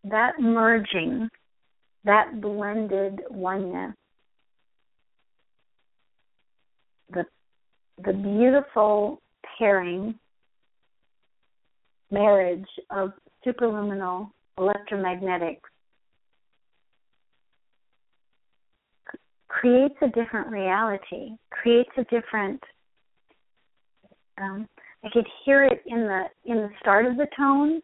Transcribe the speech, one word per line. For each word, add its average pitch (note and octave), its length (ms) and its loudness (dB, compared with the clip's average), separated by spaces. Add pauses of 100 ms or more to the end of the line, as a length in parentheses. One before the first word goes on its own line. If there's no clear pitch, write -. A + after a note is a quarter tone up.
that G#3+ 360 0
merging, A3+ 880 2 (760)
that G#3+ 360 2
blended G3+ 800 -4 (100)
oneness, F#3 640 -6 (3250)
the, F3 120 -4 (800)
the G3 80 -2
beautiful G#3+ 1080 2 (380)
pairing, G3 560 0 (2000)
marriage G3 560 4 (240)
of G3 220 -4 (320)
superluminal G#3 840 -2 (280)
electromagnetics F#3+ 1040 -2 (3500)
c-, - 80 -18 (300)
creates B3+ 540 2
a C#4+ 60 2
different A3+ 400 -4
reality, G3 880 -4 (140)
creates A#3+ 480 2
a A#3+ 60 -2
different, A3 560 -4 (1800)
um, G3 300 -8 (380)
I - 60 -10
could A#3 140 2 (180)
hear C#4 200 6
it B3+ 220 2
in A#3 140 -2
the, F#3+ 240 -2 (200)
in A#3 120 -2
the G#3 140 -2 (100)
start G#3+ 260 4
of B3 100 0
the C#4+ 200 0
tone. C#4+ 480 2